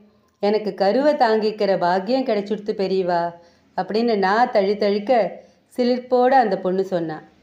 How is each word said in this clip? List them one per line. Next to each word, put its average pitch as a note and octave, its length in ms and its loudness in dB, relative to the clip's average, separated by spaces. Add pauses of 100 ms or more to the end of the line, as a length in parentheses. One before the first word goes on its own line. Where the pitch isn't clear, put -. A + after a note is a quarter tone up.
(400)
எனக்கு G#3 340 0
கருவை A#3+ 400 2
தாங்கிக்கிற G#3+ 640 0
பாக்கியம் F#3+ 480 0
கிடைச்சுடுத்து G#3 460 -4
பெரியவா" F3+ 600 -2 (440)
அப்படின்னு G#3+ 400 0
நான் G#3 340 2
தழி G3+ 260 2
தழிக்க G#3 640 0 (360)
சிலிர்ப்போட B3 520 2
அந்த A3+ 280 4
பொண்ணு F#3+ 280 -2
சொன்னா. E3 360 -6 (220)